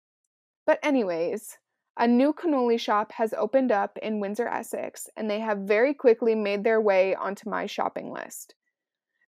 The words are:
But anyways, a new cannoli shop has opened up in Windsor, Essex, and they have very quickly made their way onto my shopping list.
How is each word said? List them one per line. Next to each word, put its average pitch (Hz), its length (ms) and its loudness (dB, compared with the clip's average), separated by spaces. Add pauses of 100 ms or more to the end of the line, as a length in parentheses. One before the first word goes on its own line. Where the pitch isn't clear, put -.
(680)
But 302 160 2
anyways, 185 760 -2 (400)
a 240 80 4
new 254 260 4
cannoli 247 480 0
shop 220 320 -2
has 220 220 -4
opened 254 360 2
up 202 320 -2
in 214 180 -4
Windsor, 208 280 -4
Essex, - 680 -8
and 220 140 -4
they 208 100 -4
have 214 180 -2
very 214 340 2
quickly 269 420 4
made 208 300 -2
their 226 160 4
way 190 340 4
onto 202 340 -6
my 185 180 -4
shopping - 440 -6
list. - 440 -14 (720)